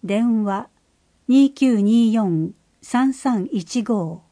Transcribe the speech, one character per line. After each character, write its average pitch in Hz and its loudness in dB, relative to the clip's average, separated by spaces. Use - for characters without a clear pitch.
電 220 0
話、 202 -6
二 269 4
九 254 0
二 220 2
四 180 -2
三 262 -2
三 240 -4
一 208 -4
五。 185 -4